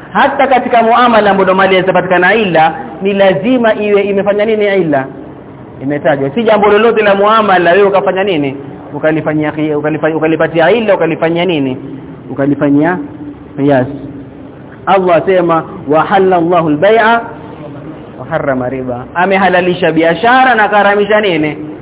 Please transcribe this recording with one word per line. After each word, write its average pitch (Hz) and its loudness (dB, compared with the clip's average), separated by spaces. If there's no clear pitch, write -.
Hata 262 2
katika 240 2
muamala 226 4
ambao 190 2
ndo 185 2
mali 190 2
zitapatikana 180 2
illa, 165 2
ni 202 0
lazima 202 2
iwe 208 0
imefanya 202 0
nini 214 0
illa? 165 0
Imetajwa. 143 -2
Si 233 -2
jambo 214 2
lolote 214 4
la 202 4
muamala 196 2
wewe 202 4
ukafanya 185 0
nini? 147 -2
Ukalifanyia 151 -2
qi-, 151 -4
ukalifa-, 151 -2
ukalipatia 160 0
illa, 214 2
ukalifanyia 165 0
nini? 139 -2
Ukalifanyia 143 0
qiyas. 135 2
Allah 180 2
asema, 165 0
"Wa 156 2
halala 190 2
Allahu 165 2
al-bay'a 214 2
wa 127 -12
harrama 139 -2
riba." 127 -8
Amehalalisha 180 2
biashara 233 2
na 220 2
akaramisha 202 2
nini? 156 -2